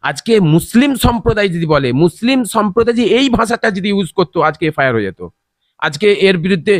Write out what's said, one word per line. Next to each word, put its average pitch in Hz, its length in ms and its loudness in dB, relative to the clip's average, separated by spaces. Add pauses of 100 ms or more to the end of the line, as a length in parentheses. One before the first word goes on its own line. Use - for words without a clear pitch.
আজকে 147 380 -4
মুসলিম 196 540 2
সম্প্রদায় 226 540 -2
যদি 165 180 -4
বলে, 143 260 0
মুসলিম 180 520 0
সম্প্রদায় 220 520 0
যদি 233 120 0
এই 262 200 2
ভাষাটা 226 420 -2
যদি 190 180 -4
ইউজ 196 240 0
করতো, - 280 -2
আজকে 156 260 -2
এফআইআর 135 280 0
হয়ে 104 140 -2
যেত। 90 120 -12 (580)
আজকে 156 340 -2
এর 190 260 2
বিরুদ্ধে 180 420 0